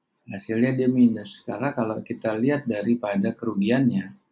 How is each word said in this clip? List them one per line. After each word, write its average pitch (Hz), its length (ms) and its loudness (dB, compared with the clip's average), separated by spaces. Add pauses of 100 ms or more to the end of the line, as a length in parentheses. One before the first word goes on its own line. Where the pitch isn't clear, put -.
(300)
Hasilnya 117 480 0
dia 131 80 2
minus. 117 560 2
Karena 120 320 -4
kalau 110 320 -2
kita 110 320 -4
lihat 135 320 0
daripada 104 640 0
kerugiannya, 107 800 0 (180)